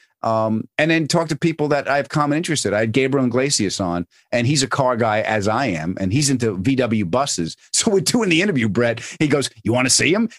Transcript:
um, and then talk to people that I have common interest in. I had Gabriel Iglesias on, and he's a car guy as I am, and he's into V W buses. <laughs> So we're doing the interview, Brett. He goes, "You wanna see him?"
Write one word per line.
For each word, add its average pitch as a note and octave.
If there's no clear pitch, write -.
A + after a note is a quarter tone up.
um, A2
and D#3
then D#3+
talk E3
to D#3
people D#3
that C#3+
I C#3
have C#3+
common D3
interest D#3+
in. G2
I G#2+
had A2+
Gabriel C3+
Iglesias B2
on, F2
and A#2+
he's C#3+
a C3
car B2+
guy A2
as G#2
I B2
am, E2+
and F#2+
he's C#3
into A2+
V B2+
W A2+
buses. F2
<laughs> -
So A3
we're G3
doing A3
the E3
interview, C#3+
Brett. A#2
He D3+
goes, C#3+
"You G#2
wanna B2+
see C3+
him?" A3